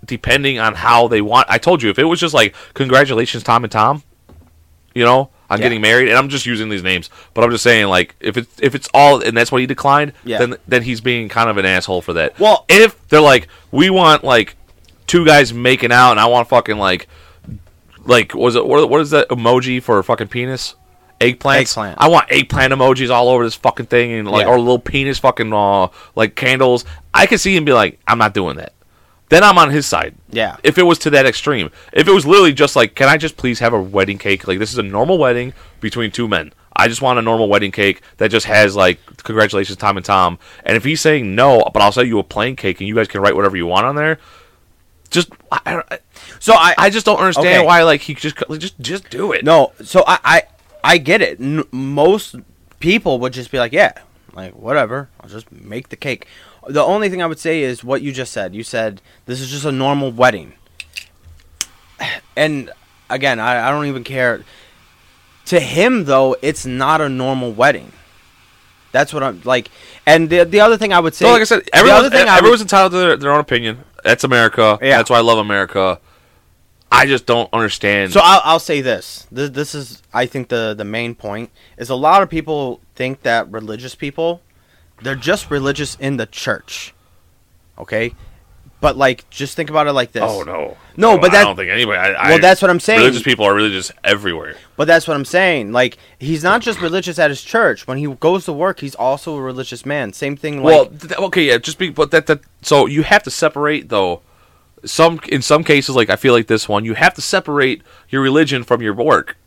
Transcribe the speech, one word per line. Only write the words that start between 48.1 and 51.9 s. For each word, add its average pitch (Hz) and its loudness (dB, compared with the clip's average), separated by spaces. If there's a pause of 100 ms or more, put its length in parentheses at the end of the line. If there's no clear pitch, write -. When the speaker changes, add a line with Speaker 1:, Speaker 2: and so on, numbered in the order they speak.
Speaker 1:
just, 151 -8 (220)
just, 185 -14
just 160 -12
do 196 -6
it. 98 -4
Speaker 2:
No, 151 4 (120)
so 180 2
I, - 2
I, 160 4 (400)
I 170 2
get 170 0
it. 85 -6
N-, 147 -4
most 143 -2 (460)